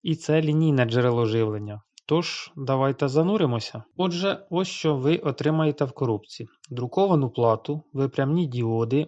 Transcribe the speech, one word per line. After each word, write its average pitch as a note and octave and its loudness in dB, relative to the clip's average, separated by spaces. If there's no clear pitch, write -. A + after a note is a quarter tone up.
І D#3+ -2
це D#3 2
лінійне D3+ 4
джерело A#2+ 2
живлення. G#2+ -2
Тож, - -2
давайте C3+ 0
зануримося. D3 0
Отже, F#3 -2
ось F#3 -2
що D3+ 0
ви C#3+ 2
отримаєте D3+ 0
в B2+ -6
коробці. A#2 -4
Друковану C3+ 0
плату, A#2+ 0
випрямні C#3 -2
діоди A#2+ -2